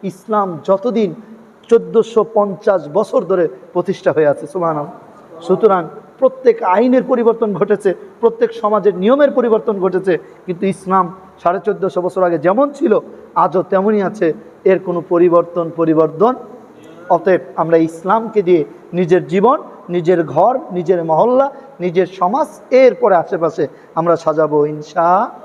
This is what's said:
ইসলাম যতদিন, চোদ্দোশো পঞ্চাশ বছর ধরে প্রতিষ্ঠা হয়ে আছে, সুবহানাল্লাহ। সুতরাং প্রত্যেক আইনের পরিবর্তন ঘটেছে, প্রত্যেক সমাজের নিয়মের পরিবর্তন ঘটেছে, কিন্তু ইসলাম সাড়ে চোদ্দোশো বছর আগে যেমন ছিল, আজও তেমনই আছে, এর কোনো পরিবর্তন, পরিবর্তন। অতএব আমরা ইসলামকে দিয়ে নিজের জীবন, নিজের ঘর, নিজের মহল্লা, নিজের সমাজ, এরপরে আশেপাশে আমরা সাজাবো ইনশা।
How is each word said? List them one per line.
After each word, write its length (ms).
ইসলাম 440
যতদিন, 400
চোদ্দোশো 520
পঞ্চাশ 460
বছর 240
ধরে 140
প্রতিষ্ঠা 420
হয়ে 180
আছে, 200
সুবহানাল্লাহ। 420
সুতরাং 340
প্রত্যেক 380
আইনের 360
পরিবর্তন 380
ঘটেছে, 300
প্রত্যেক 280
সমাজের 420
নিয়মের 340
পরিবর্তন 460
ঘটেছে, 300
কিন্তু 200
ইসলাম 400
সাড়ে 240
চোদ্দোশো 400
বছর 220
আগে 180
যেমন 220
ছিল, 160
আজও 180
তেমনই 380
আছে, 180
এর 160
কোনো 120
পরিবর্তন, 540
পরিবর্তন। 540
অতএব 260
আমরা 160
ইসলামকে 580
দিয়ে 140
নিজের 340
জীবন, 300
নিজের 320
ঘর, 200
নিজের 220
মহল্লা, 380
নিজের 240
সমাজ, 280
এরপরে 420
আশেপাশে 400
আমরা 240
সাজাবো 340
ইনশা। 340